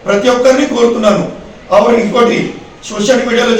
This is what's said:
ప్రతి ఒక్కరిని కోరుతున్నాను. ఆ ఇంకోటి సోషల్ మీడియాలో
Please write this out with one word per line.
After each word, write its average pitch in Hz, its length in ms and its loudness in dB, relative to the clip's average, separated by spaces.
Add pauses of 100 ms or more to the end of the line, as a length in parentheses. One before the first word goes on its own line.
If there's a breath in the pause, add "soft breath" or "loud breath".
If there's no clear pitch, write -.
ప్రతి 202 280 0
ఒక్కరిని 262 400 2
కోరుతున్నాను. 220 500 0 (520)
ఆ - 20 4 (240)
ఇంకోటి 233 360 0 (520)
సోషల్ 220 380 0
మీడియాలో 226 320 0